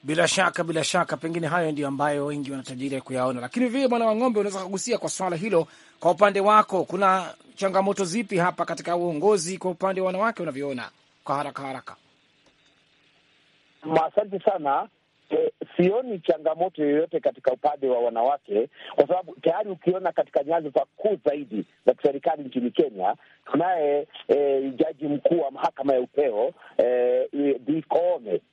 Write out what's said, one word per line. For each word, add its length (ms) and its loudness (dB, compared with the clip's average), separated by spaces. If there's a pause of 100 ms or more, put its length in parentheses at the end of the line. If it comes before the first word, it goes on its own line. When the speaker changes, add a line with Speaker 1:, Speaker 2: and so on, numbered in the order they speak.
Speaker 1:
Bila 260 2
shaka, 360 0
bila 200 -4
shaka, 320 -2
pengine 300 -6
hayo 260 0
ndio 160 -4
ambayo 380 -2
wengi 240 -6
wanatajiri 500 -8
kuyaona. 400 -4
Lakini 280 -2
vile, 200 0
Bwana 180 0
Wang'ombe, 340 2
unaweza 240 -4
kugusia 340 -4
kwa 100 -4
swala 280 -4
hilo, 300 0 (340)
kwa 100 4
upande 300 4
wako, 440 4
kuna 500 0 (200)
changamoto 500 0
zipi 340 -4
hapa 260 0
katika 320 -4
uongozi 600 2
kwa 120 -2
upande 300 -2
wa 60 0
wanawake 360 -2
unavyoona 480 -6 (340)
kwa 120 -2
haraka 260 -6
haraka? 340 -12 (2000)
Speaker 2:
Asante 340 -2
sana. 480 0 (420)
Eh, 200 2 (260)
sioni 440 2
changamoto 640 0
yoyote 360 2
katika 320 0
upande 360 -2
wa 120 2
wanawake, 680 0 (260)
kwa 140 2
sababu 340 -2
tayari 280 0
ukiona 420 -2
katika 320 -2
nyadhifa 420 0 (100)
kuu 280 0
zaidi 400 -2 (220)
za 80 4
kiserikali 500 -2
nchini 260 -4
Kenya 440 -4 (380)
tunaye, 540 0 (220)
eh, 480 2
jaji 320 -2
mkuu 320 2
wa 100 -2
mahakama 440 -2
ya 60 4
upeo, 520 0 (240)
eh, 520 2 (320)
Bi 280 -2
Koome 520 0 (120)